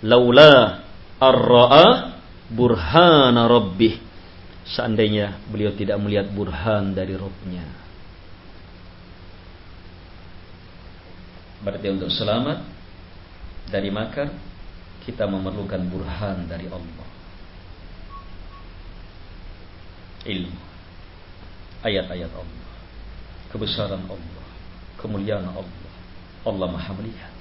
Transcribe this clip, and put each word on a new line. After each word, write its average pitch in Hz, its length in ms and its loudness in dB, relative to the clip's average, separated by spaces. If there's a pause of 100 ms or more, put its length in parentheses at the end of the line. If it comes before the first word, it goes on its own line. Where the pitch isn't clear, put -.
Laula 123 800 8 (400)
arra'a 127 960 8 (320)
burhana 120 960 6
rabbih. 113 560 4 (640)
Seandainya 107 800 0
beliau 104 320 -4
tidak 101 240 -2
melihat 101 320 -2
burhan 98 560 -2
dari 92 240 -4
Rabbnya. 90 720 -12 (3750)
Berarti 98 240 -8
untuk 95 240 -4
selamat 120 480 -2 (1040)
dari 98 240 -4
makar, 113 400 -6 (720)
kita 113 240 -6
memerlukan 95 640 -6
burhan 90 560 -6
dari 85 240 -10
Allah. 85 380 -14 (3250)
Ilmu. 87 280 -8 (1200)
Ayat-ayat 90 480 -4
Allah. - 400 -16 (800)
Kebesaran 101 560 -6
Allah. - 400 -14 (480)
Kemuliaan 104 560 -6
Allah. - 440 -14 (520)
Allah 95 240 -4
Maha 87 220 -8 (100)
Melihat. 113 380 -14